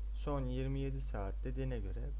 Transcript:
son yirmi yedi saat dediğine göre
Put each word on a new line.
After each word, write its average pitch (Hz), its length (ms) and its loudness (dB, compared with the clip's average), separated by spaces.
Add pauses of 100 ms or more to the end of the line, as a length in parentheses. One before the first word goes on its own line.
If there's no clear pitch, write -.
(140)
son 139 340 0
yirmi 131 300 2
yedi 135 220 0
saat 98 440 -2
dediğine 131 340 0
göre 104 400 0